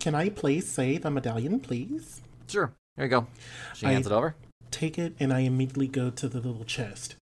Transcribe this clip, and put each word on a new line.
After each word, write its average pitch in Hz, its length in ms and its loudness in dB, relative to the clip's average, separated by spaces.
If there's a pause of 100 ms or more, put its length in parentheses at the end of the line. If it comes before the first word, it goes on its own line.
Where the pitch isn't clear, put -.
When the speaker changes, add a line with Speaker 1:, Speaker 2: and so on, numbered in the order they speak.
Speaker 1:
can 151 160 2
I 175 140 2
please 156 380 2
see 135 300 2
the 160 140 -2
medallion, 127 480 0
please?" 226 600 -6 (260)
Speaker 2:
Sure. 196 240 0 (240)
Here 139 80 -2
you 127 60 0
go. 120 160 6 (480)
She - 120 -2
Speaker 1:
I 135 60 6
Speaker 2:
hands 131 140 4
it 101 60 2
over. 147 220 4 (360)
Speaker 1:
take 160 280 -2
it 165 220 -2
and 135 120 4
I 127 80 4
immediately 131 460 2
go 127 240 0
to 123 180 -4
the 120 120 -4
little 117 240 -4
chest. 110 500 -6 (200)